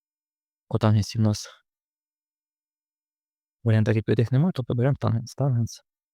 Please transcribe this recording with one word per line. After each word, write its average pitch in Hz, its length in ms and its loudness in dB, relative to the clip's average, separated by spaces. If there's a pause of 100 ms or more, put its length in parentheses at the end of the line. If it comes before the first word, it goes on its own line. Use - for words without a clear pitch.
(680)
Котангенсів 107 520 2
у 107 40 4
нас 107 220 0 (2250)
в 117 60 -4
варіантах 110 280 2
відповідних 113 360 0
немає, 156 220 2
тобто 123 200 -6
беремо 127 260 0
тангенс. 113 340 -4
Тангенс 123 460 -4 (340)